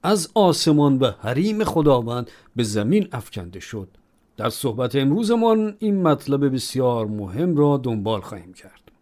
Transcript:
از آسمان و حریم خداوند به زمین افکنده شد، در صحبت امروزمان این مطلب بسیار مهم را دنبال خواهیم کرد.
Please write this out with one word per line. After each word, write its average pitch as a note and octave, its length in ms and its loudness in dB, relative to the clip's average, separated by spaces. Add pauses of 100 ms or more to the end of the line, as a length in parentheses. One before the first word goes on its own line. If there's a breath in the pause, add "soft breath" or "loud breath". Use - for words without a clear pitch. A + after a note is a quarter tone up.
از F#3 300 0
آسمان D3 640 4
و B2 200 2
حریم G3 440 -2
خداوند B2 680 0 (240 loud breath)
به A#2+ 80 0
زمین G#2+ 480 0
افکنده F#2 480 -12
شد، G2 280 -12 (500)
در A2 120 -4
صحبت B2 460 -4
امروزمان G#3+ 840 2
این G3+ 220 0
مطلب C#3 520 0
بسیار B2 520 -2
مهم G#2+ 520 -4
را C#3+ 260 4
دنبال A2 380 -2
خواهیم F2+ 320 -16
کرد. - 380 -20 (100)